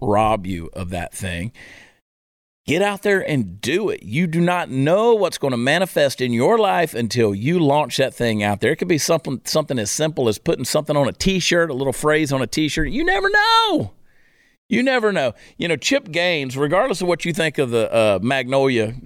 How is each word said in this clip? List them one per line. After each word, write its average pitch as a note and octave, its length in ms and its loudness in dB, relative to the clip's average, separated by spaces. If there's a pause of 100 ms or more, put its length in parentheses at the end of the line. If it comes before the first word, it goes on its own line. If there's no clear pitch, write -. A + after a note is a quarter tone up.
rob G#2 440 2
you F2 280 -6
of F2+ 180 -8
that F2 220 -8
thing. F2+ 380 -6 (1120)
Get D3+ 160 0
out G3+ 220 -2
there G3+ 160 2
and G#2+ 420 -4
do F3+ 280 -2
it. F#2+ 120 -6
You B2+ 240 -2
do E3 160 -2
not F3 300 0
know E3+ 420 2
what's F#3+ 240 0
gonna C3+ 180 -2
manifest C#3+ 640 0
in B2+ 140 0
your D3 240 4
life F#3 380 0
until A2 400 0
you C#3+ 240 0
launch C#3+ 380 2
that C3 160 0
thing A2+ 280 0
out G#2 180 0
there. A#2 120 2
It D#3 60 -2
could F3+ 100 -4
be F3+ 100 2
something, D3 480 -2
something D3 320 -2
as G#2 140 -4
simple D3+ 360 -2
as G#2+ 120 0
putting - 260 -2
something D3+ 320 -2
on C#3 100 2
a G2+ 60 -2
T-shirt, E3+ 560 0
a C#3+ 60 -6
little C3+ 180 -2
phrase D3+ 400 0
on C3+ 80 0
a A#2+ 60 -2
T-shirt. D#3 420 -2
You B3 140 -2
never G4 260 0
know. G#4+ 640 2 (760)
You G#3 140 0
never B3 300 2
know. C#3 220 -2 (260)
You F3 80 -2
know, E3 80 0
Chip F3 360 -2
Gaines, D#3 460 -2
regardless E3 440 0
of F3+ 60 -2
what F3 160 -2
you E3+ 100 -2
think D#3+ 260 -2
of C3+ 100 0
the, A2+ 240 0
uh, G#2+ 260 4
Magnolia B2+ 760 0 (100)